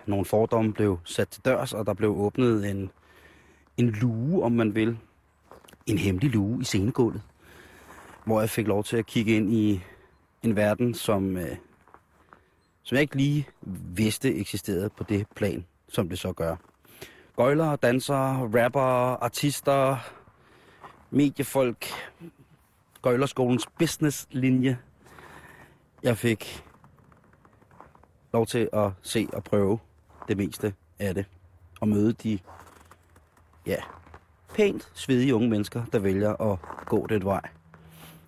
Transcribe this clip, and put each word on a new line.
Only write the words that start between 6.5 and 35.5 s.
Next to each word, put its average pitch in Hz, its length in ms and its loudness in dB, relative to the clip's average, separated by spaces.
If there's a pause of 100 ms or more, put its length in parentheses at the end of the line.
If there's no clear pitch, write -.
i - 20 -4
scenegulvet, 110 580 0 (1040)
hvor 110 140 2
jeg 107 100 0
fik 107 180 -2
lov 104 160 0
til - 140 -2
at 113 80 0
kigge 113 300 2
ind 107 180 2
i 104 280 2 (640)
en 117 120 2
verden, 104 380 2
som, 95 440 0
øh, 73 180 -6 (1300)
som - 120 -2
jeg 135 60 6
ikke 147 140 0
lige 143 320 2 (480)
vidste 107 400 0
eksisterede 98 540 -4
på - 200 -12
det 104 160 0 (100)
plan, 92 300 -4 (240)
som 98 200 -2
det 90 100 -8
så 95 140 -6
gør. 82 220 -4 (800)
Gøjlere, 147 400 4
dansere, 131 760 0 (140)
rappere, 127 600 2
artister, 135 760 0 (1120)
mediefolk, 135 760 0 (1160)
Gøjlerskolens 127 680 0 (120)
businesslinje, 131 960 0 (1300)
jeg 120 140 2
fik - 480 -2 (1700)
lov 117 120 4
til 113 280 0
at 104 180 2 (100)
se - 320 -4
og - 100 -6
prøve 101 360 2 (480)
det 104 100 0
meste 101 360 -4 (260)
af 101 140 -4
det. 98 120 -4 (560)
Og 110 60 0
møde 107 260 4
de, 107 260 -4 (1300)
ja, 95 120 -2 (800)
pænt - 380 0
svedige 131 420 2
unge 117 140 2
mennesker, 110 360 -2